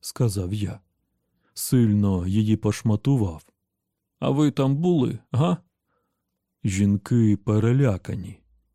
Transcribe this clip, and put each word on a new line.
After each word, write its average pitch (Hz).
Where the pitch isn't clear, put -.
сказав 98
я. 101
"Сильно 104
її 107
пошматував. 104
А 131
ви 143
там 139
були, 156
га?" 170
"Жінки 101
перелякані". 107